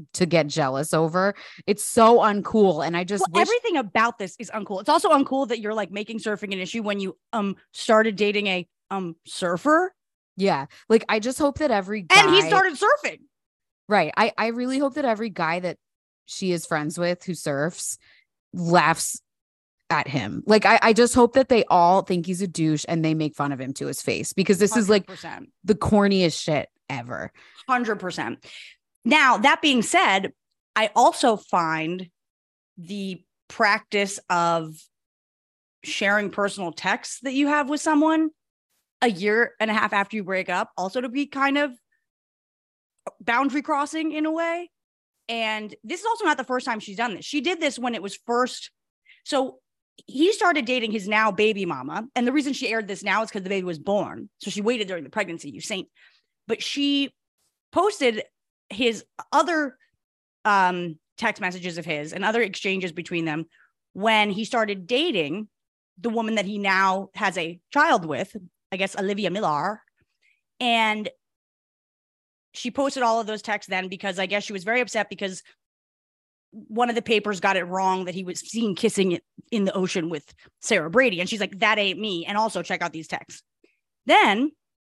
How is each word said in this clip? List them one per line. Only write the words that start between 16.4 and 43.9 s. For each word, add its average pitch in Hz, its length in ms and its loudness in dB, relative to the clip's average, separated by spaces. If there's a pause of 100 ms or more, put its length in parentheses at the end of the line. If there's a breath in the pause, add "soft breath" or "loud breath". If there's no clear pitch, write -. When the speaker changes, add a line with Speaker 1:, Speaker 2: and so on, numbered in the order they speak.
Speaker 1:
is 165 160 -2
friends 151 320 -2
with 175 240 -2
who 185 100 -6
surfs 151 640 -4 (560 soft breath)
laughs 165 680 2 (680)
at 151 180 2
him. 135 380 -4
Like, 214 180 6
I, 214 200 8
I 226 100 6
just 233 220 4
hope 240 180 6
that 269 160 4
they 226 220 6
all 180 320 6
think 180 240 -2
he's 185 160 -4
a 202 40 -2
douche 156 400 0
and 165 160 0
they 160 120 2
make 151 200 -2
fun 143 160 -2
of 131 80 -6
him 131 140 -8
to 139 140 -8
his 139 160 -8
face, 107 280 -2
because 190 280 2
this 208 180 4
is, 202 120 2
like, 202 160 4
Speaker 2:
Hundred 190 100 -18
percent. - 340 -14 (140)
Speaker 1:
the 196 100 2
corniest 196 680 2
shit 151 300 -2 (180)
ever. 117 440 -8 (360 loud breath)
Speaker 2:
Hundred 240 320 0
percent. 165 460 -8 (580 loud breath)
Now, 262 340 6
that 285 260 4
being 269 180 4
said, 202 520 2 (420)
I 214 200 2
also 254 400 6
find 175 760 -2 (640)
the 190 460 -10 (240)
practice 202 720 -2 (100)
of 170 460 0 (1080)
sharing 202 460 0
personal 196 420 -4
texts - 520 -4
that 262 100 -6
you 277 140 2
have 294 220 0
with 294 120 -4
someone 311 480 2 (720)
a 254 80 4
year 208 500 0
and 220 120 0
a - 20 0
half 214 200 0
after 196 220 -2
you 214 80 -4
break 185 240 -4
up 190 300 -4
also 190 240 -4
to 254 80 -6
be 269 160 -4
kind 277 320 0
of 294 140 0 (1500)
boundary 247 400 0
crossing 311 500 -2